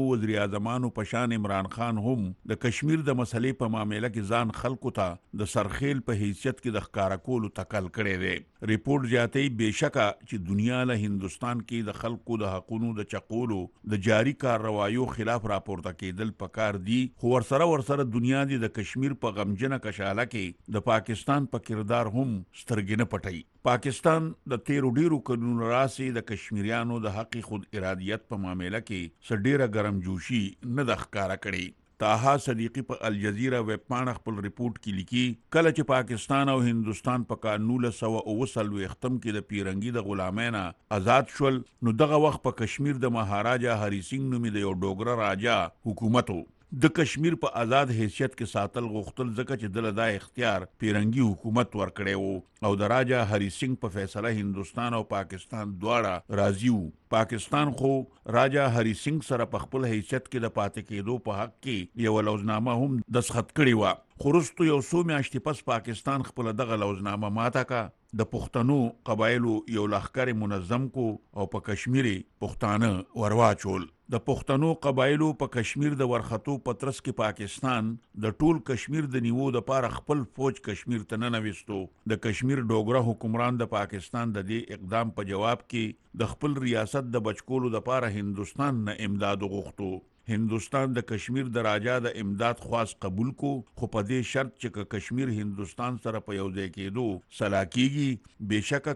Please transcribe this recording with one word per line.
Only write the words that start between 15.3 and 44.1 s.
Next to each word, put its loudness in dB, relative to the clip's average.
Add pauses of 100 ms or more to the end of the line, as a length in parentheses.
راپورته -4
کېدل -6
پکار -2
دي، 4 (160)
خو 4
ورسره 4
ورسره 2
دنیا 2
دې 0
د -4
کشمیر -2
په -2
غمجنه 0
کشاله -2
کې -6
د -2
پاکستان 0
په -6
کردار 0
هم 2 (320)
سترګې 0
نه -2
پټوي. -6 (180)
پاکستان 2 (180)
د -4
تیرو 2
ډیرو 4
کلونو 0
راهیسې 0
د -4
کشمیریانو -2
د -4
حق -8
خود -8 (100)
ارادیت -4
په -6
معامله -6
کې -10
څه 0
ډیره 4
ګرم 0
جوشي -2 (240)
نه -2
ده 2
ښکاره -4
کړې. -4 (360)
طاها 4 (100)
صدیقي -2
په -4
الجزیره 0
ویب -4 (100)
پاڼه -2
خپل -6
ریپورت -4
کې -6
لیکي، 0 (300)
کله 8
چې 0
پاکستان 2
او 4
هندوستان 0
په -4
کال 0
نولس 0
سوه 0
اووه -2
څلوېښتم -2
کې -2
د -6
پیرنګي -2
د -4
غلامۍ -2
نه -2 (360)
آزاد 4
شول، 4 (200)
نو 2
دغه 6
وخت 2
په -2
کشمیر 0
د 2
مهاراجا 2
هری 0
سینګ -2